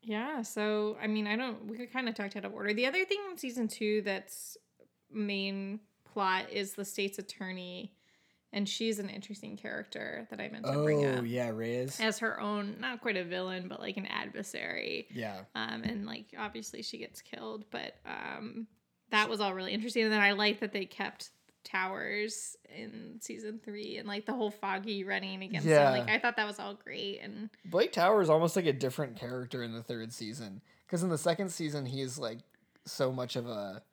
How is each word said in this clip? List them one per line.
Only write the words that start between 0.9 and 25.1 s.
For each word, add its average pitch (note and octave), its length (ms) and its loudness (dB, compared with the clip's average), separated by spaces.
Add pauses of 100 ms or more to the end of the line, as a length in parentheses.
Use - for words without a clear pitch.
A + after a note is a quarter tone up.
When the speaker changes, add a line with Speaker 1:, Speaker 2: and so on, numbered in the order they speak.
Speaker 1:
I G#3+ 80 -2
mean, G#3+ 180 2
I G#3 100 2
don't, A#3 300 -2
we G#3+ 120 -6
could A#3+ 120 -8
kinda B3+ 220 0
talk G3+ 240 -4
out G3 80 -6
of G3 100 -4
order. G#3 200 0
The B3 120 4
other F4+ 180 4
thing G4 140 0 (120)
in F4 80 -8
season A#3+ 280 0
two G#3+ 360 2
that's - 540 -4 (540)
main G3 720 -2 (240)
plot F#3+ 480 2
is G3 220 -2
the G3+ 100 -4
state's G3 340 -2
attorney, F#3 760 -8 (580)
and G3+ 160 0
she's A3+ 300 0
an G3 120 -4
interesting G#3 460 -10
character - 720 -6
that G#3+ 100 -8
I - 80 -4
meant - 180 -8
to C3+ 60 0 (120)
bring D3+ 220 6
Speaker 2:
Oh, C3 120 4
Speaker 1:
up. B2 80 0
Speaker 2:
yeah, A#2+ 220 0
Reyes. A#2+ 520 -2
Speaker 1:
As A3 200 2
her A3+ 200 0
own, G#3 380 -2
not A#3+ 220 -4
quite A3 160 0
a F#3 80 0
villain, F3+ 440 -4
but, - 120 -10
like, G3 160 -4
an G3 100 -6
adversary. - 1040 -4
Speaker 2:
Yeah. G#2+ 340 -6 (100)
Speaker 1:
Um, A3+ 280 -4
and, A3 240 -4
like, - 320 -12
obviously G#3+ 440 -8
she - 160 -8
gets - 240 -12
killed, A3 480 -10
but, - 240 -6 (100)
um, - 640 -8 (440)
that G#3+ 200 6
was A3 100 -2
all G3 140 2
really F#3 180 -4
interesting. A3+ 320 2
And A3 80 4
then G#3+ 80 6
I G3+ 120 8
like G#3 280 4
that G#3 120 -2
they G3 120 0
kept - 460 -6 (320)
Towers G3+ 920 -2 (180)
in A3 460 -12
season A3 420 -8
three G#3+ 360 -8
and, - 100 -8
like, G3+ 160 -4
the - 80 -2
whole A3+ 200 0
Foggy G3 520 -2
running F#3+ 380 -2